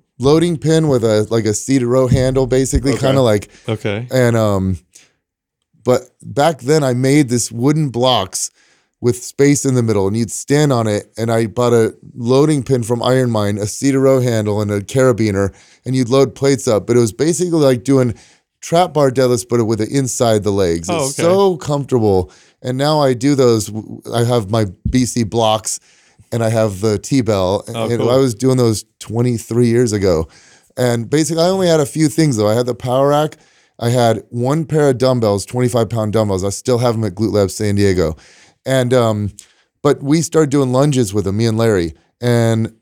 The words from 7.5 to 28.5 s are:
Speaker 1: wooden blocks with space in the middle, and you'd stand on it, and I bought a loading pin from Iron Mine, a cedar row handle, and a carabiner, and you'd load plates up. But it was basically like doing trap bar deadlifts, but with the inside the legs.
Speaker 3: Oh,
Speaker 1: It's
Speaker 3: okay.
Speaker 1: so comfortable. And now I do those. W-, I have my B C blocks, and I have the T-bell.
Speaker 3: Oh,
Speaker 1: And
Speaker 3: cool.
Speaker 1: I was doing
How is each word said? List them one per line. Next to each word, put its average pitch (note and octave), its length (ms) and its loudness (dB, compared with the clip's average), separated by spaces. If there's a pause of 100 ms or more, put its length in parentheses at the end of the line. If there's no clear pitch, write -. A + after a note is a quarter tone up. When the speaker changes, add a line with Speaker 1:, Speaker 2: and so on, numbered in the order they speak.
Speaker 1:
wooden C#3+ 380 0
blocks A#2 600 -2 (500)
with A#2+ 220 0
space C#3+ 420 2
in C3 100 0
the B2 80 2
middle, G2+ 240 0
and G#2 100 -2
you'd A2+ 140 -4
stand C#3+ 420 0
on A#2 120 0
it, G#2 320 -4
and A2+ 140 -4
I A2+ 160 0
bought A#2+ 240 -2
a A2+ 240 2 (200)
loading C3+ 480 0
pin B2 200 -2
from A#2 180 -4
Iron B2+ 300 0
Mine, G#2 260 -2
a G2+ 80 -4
cedar C3+ 360 0
row C3+ 180 4
handle, G#2+ 420 0
and G2+ 80 -2
a G#2 120 -2
carabiner, G#2+ 720 0 (320)
and B2+ 100 -4
you'd B2+ 140 0
load C3 260 2
plates C#3 320 0
up. G2+ 180 0
But A#2+ 120 2
it - 20 6
was A2+ 140 2
basically E3 460 -2
like C3 260 2
doing B2+ 280 2 (460)
trap E3 340 0
bar C#3+ 160 2
deadlifts, B2 400 0
but A#2+ 140 0
with G#2+ 160 -2
the A2 80 -4
inside A#2+ 560 0
the G#2 80 -2
legs. E2+ 380 -2
Speaker 3:
Oh, F3 80 -2 (100)
Speaker 1:
It's C#3 100 -8
Speaker 3:
okay. D#3+ 120 -2
Speaker 1:
so F#3+ 260 2
comfortable. A#2 760 0 (320)
And B2+ 160 -6
now D3+ 220 0
I C3+ 140 2
do C3+ 220 0
those. A#2+ 320 2
W-, G#2 340 -12 (120)
I A#2 120 0
have A#2 260 -2
my A2 140 0 (240)
B B2+ 160 0
C A#2+ 180 -4
blocks, A2 560 -2 (540)
and A2+ 100 -2
I A2 60 0
have A2 320 -2
the G#2+ 180 0
T-bell. G2+ 680 0
Speaker 3:
Oh, A2+ 200 -6
Speaker 1:
And A#2 100 -2
Speaker 3:
cool. B2 100 -2
Speaker 1:
I B2+ 80 2
was C3 180 0
doing C3 220 0